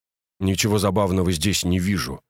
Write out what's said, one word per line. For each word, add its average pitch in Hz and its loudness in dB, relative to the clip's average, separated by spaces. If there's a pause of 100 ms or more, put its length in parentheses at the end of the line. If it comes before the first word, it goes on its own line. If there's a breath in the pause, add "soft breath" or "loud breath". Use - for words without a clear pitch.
(400)
«Ничего 98 0
забавного 95 2
здесь 87 -2
не 90 0
вижу. 82 -4